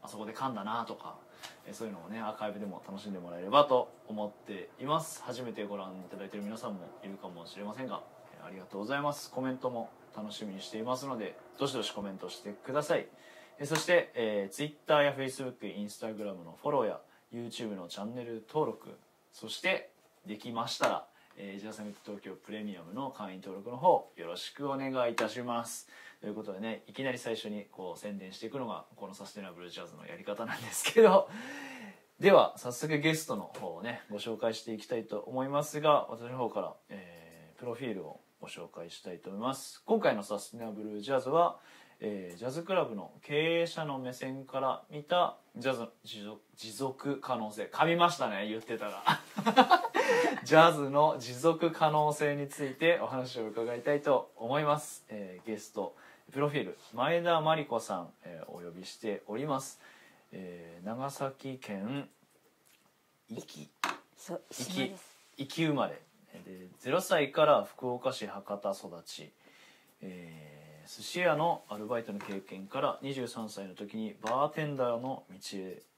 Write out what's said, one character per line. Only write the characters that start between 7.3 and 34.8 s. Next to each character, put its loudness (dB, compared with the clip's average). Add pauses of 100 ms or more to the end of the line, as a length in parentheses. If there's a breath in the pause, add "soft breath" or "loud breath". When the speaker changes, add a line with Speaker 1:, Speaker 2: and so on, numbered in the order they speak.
Speaker 1:
し -14
れ -8
ま -8
せ -6
ん -6
が、 -6 (360)
え -18
ー、 -14
あ -12
り -12
が -14
と -10
う -4
ご -2
ざ 0
い 0
ま 2
す。 -10
コ -4
メ 0
ン -4
ト -2
も -4 (260)
楽 -8
し -8
み -8
に -10
し -12
て -8
い -4
ま 0
す -6
の -4
で、 -6 (220)
ど 0
し -2
ど -2
し -2
コ -6
メ -6
ン -10
ト -8
し -12
て -8
く -10
だ 2
さ 2
い。 -2 (500 loud breath)
え -8
ー、 -6
そ 0
し 0
て、 6
え 2
ー、 -14
Twitter 2
や 6
Facebook、 -6
Instagram -6 (100)
の -16
フ -2
ォ 2
ロ 4
ー 4
や、 -2 (320 soft breath)
YouTube -6
の -10
チ -10
ャ -6
ン -6
ネ -6
ル -8
登 0
録、 -12 (380)
そ -12
し -6
て、 0 (340)
で -8
き -10
ま -2
し -4
た 4
ら、 -2 (300 soft breath)
え -10
ー、 -10
ジ -10
ャ -10
ズ -12
サ -10
ミ -8
ッ -14
ト -14
東 -10
京 -12
プ -14
レ -6
ミ -6
ア -14
ム -14
の -6
会 -10
員 -12
登 -10
録 -10
の -8
方、 6
よ -8
ろ -6
し -8
く -4
お 0
願 2
い -2
い -2
た 2
し -6
ま -2
す。 -12 (320 loud breath)
と -12
い -6
う -6
こ -6
と -8
で -8
ね、 -6
い -18
き -4
な 0
り -4
最 -2
初 -8
に -6
こ -8
う -16
宣 -8
伝 -10
し -14
て -8
い -4
く -6
の -4
が、 -8 (120)
こ -10
の -12
サ -14
ス -16
テ -10
ナ -10
ブ -16
ル -12
ジ -12
ャ -10
ズ -16
の -16
や -12
り -14
方 -4
な -6
ん -8
で -8
す -2
け 10
ど、 10 (880 loud breath)
で 10
は、 10
早 -6
速 0
ゲ 6
ス -2
ト 0
の -6
方 -8
を -10
ね、 -4
ご -6
紹 -4
介 0
し -8
て -6
い -6
き -14